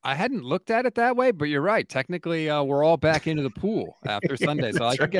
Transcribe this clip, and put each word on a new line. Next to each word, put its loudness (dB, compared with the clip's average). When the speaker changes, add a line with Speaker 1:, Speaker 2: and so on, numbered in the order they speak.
Speaker 1:
I -2
hadn't -2
looked -4
at 0
it -2
that 2
way, 4
but -4
you're 0
right. 0
Technically, -4
uh, 2
we're 2
all 6
back 2
into 0
the -2
pool -4
Speaker 2:
<laughs> -20
Speaker 1:
after -2
Sunday, -2
so -2
I 2
Speaker 2:
That's 0
Speaker 1:
can 0
get -2